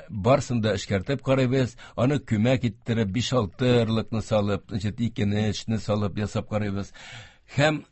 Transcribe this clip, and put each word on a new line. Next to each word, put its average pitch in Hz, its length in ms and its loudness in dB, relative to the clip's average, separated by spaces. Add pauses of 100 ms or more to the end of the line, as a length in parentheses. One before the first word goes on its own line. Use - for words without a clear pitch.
барсын 120 520 0
да 104 140 2
эшкәртеп 107 480 -2
карыйбыз. 131 540 2 (180)
Аны 131 240 2
күмәк 117 460 2
иттереп, 113 440 0
биш-алты 120 760 2
орлыкны 113 360 -2
салып, 101 480 0
значит, 101 300 -4
икене, 107 500 0
өчне 110 300 -2
салып 104 380 -2
ясап 104 320 -4
карыйбыз. 101 420 -4 (640)
Һәм 147 360 2